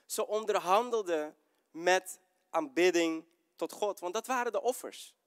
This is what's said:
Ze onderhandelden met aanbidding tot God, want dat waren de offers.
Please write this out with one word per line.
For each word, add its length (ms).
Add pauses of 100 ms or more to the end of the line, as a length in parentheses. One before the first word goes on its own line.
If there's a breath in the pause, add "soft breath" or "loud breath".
Ze 200
onderhandelden 1120 (340)
met 500 (300)
aanbidding 760 (320)
tot 160
God, 280
want 140
dat 120
waren 260
de 100
offers. 520 (120)